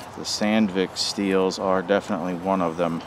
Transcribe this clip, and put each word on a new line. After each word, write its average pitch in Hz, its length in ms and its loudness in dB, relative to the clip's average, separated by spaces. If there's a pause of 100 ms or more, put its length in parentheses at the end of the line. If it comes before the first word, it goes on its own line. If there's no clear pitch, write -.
(180)
the 82 60 -10
Sandvik 104 760 0
steels 95 600 0
are 95 220 2
definitely 90 520 0
one 95 280 0
of 82 140 0
them. 82 320 0